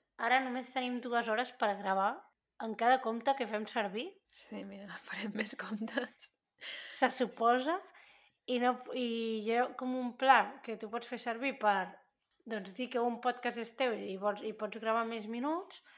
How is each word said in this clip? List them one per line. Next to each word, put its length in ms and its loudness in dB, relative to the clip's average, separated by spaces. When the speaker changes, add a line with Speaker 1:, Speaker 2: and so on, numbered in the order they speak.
Speaker 1:
ara 220 6
només 300 -4
tenim 300 -2
dues 260 0
hores 260 2
per 240 2
gravar 440 2
en 160 -4
cada 260 6
compte 340 2
que 120 -2
fem 180 -2
servir. 460 -2
Speaker 2:
Sí, 320 -12
mira, 240 -14
<laughs> 220 -14
farem 240 -4
més 220 -2
comptes. 800 -6
Speaker 1:
Se 240 2
suposa... 680 2
i 120 2
no, 180 4
i 520 0
jo, 300 2
com 200 -4
un 220 -4
pla 460 6
que 140 -6
tu 120 -10
pots 180 -8
fer 120 -6
servir 400 -4
per, 280 2
doncs, 300 -6
dir 140 -4
que 100 0
un 220 0
podcast 360 -2
és 180 -8
teu 180 2
i 240 -6
vols, 240 0
i 120 -4
pots 260 -6
gravar 260 2
més 220 -6
minuts, 540 -4